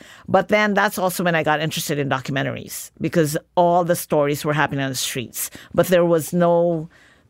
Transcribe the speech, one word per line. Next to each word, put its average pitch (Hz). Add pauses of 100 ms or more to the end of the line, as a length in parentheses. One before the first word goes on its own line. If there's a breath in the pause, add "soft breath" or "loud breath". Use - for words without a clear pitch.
(260 loud breath)
But 190
then 208
that's 202
also 185
when 175
I 156
got 151
interested 156
in 143
documentaries, 135 (100)
because 156 (180)
all 175
the 175
stories 147
were 156
happening 143
on 135
the 127
streets. - (260 loud breath)
But 170
there 175
was 170
no, 170 (420 soft breath)